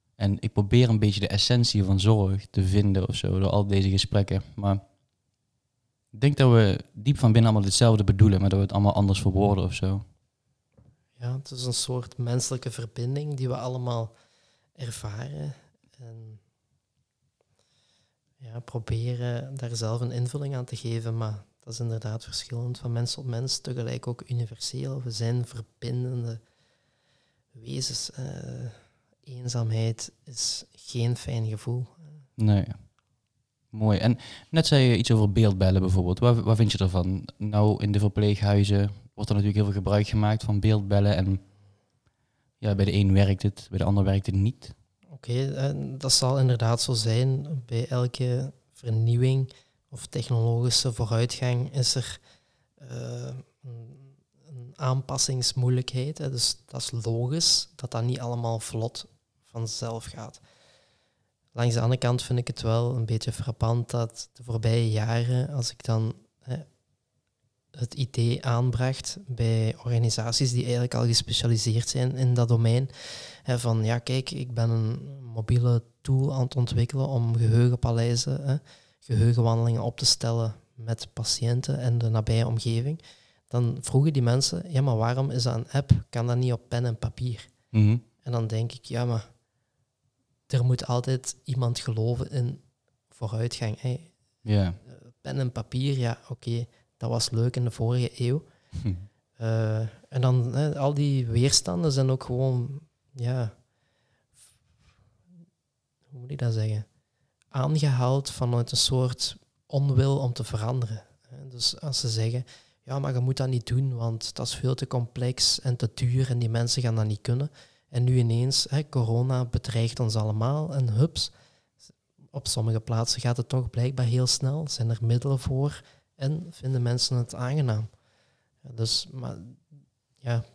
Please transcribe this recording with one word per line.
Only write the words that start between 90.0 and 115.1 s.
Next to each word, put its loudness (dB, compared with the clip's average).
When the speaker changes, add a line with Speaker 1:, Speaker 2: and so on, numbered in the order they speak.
Speaker 2:
er 2
moet 0
altijd -2
iemand -2
geloven -2
in -4
vooruitgang, -6
hè. -6
Speaker 1:
Ja. 2
Speaker 2:
Eh, -20
pen -6
en -2
papier, -4
ja, -2
oké, -6
dat -4
was -2
leuk 0
in -2
de -2
vorige -2
eeuw. 0
Speaker 1:
Hm. -2
Speaker 2:
Eh, -2
en -2
dan, 2
hè, 0
al 0
die 0
weerstanden 2
zijn 2
ook 0
gewoon, -2
ja, -4
hoe -18
moet -14
ik -8
dat 0
zeggen? -2
Aangehaald 0
vanuit -2
een -4
soort -2
onwil 2
om -2
te -8
veranderen, -4
hè. -18
Dus -4
als -4
ze -2
zeggen, -2
ja, -6
maar -2
je 0
moet 0
dat -2
niet -2
doen, 0
want -4
dat -6
is -6
veel -2
te -4
complex -2